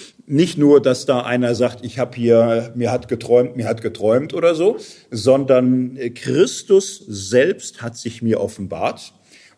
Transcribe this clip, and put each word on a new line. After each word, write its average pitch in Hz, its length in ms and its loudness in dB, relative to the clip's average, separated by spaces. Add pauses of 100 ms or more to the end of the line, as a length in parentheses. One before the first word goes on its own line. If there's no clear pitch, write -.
(260)
nicht 160 300 0
nur, 147 240 6
dass 123 260 0
da 127 140 0
einer 120 340 -2
sagt, 117 300 -2
„Ich 123 140 -12
hab 127 160 -4
hier, 117 600 2
mir 120 160 -2
hat 123 180 -6
geträumt, 123 480 0
mir 117 120 -6
hat 113 140 -4
geträumt“ 117 500 -2
oder 170 220 0
so, 175 240 0 (320)
sondern 127 880 2 (160)
Christus - 920 0
selbst 110 760 -2
hat 113 140 -10
sich - 260 -12
mir 113 180 0
offenbart 98 720 -8 (460)